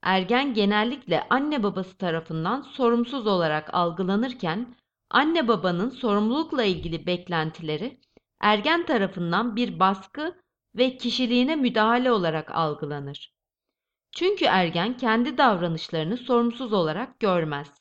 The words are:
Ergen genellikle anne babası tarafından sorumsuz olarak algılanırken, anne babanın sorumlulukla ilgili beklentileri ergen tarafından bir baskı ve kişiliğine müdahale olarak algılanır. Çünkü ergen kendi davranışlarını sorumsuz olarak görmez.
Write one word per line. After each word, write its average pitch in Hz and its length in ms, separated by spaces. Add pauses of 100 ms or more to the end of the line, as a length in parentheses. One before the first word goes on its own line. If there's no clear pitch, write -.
Ergen 214 500
genellikle 208 760
anne 285 340
babası 190 340
tarafından 165 640
sorumsuz 240 680
olarak 160 460
algılanırken, 190 1000 (340)
anne 302 380
babanın 185 420
sorumlulukla 240 760
ilgili 170 420
beklentileri 165 960 (420)
ergen 233 440
tarafından 196 680
bir 202 240
baskı 202 560 (400)
ve 254 220
kişiliğine 247 580
müdahale 240 560
olarak 165 400
algılanır. 147 800 (800)
Çünkü 370 340
ergen 185 520
kendi 240 400
davranışlarını 175 800
sorumsuz 240 560
olarak 180 460
görmez. 156 600